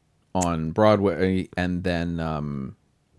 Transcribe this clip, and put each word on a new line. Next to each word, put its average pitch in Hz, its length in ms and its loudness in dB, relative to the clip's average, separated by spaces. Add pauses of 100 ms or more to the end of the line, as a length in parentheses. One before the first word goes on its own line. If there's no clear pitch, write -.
(340)
on 85 360 -2
Broadway, 95 840 2
and 90 260 -2
then, 85 380 -2
um, 73 560 -6 (420)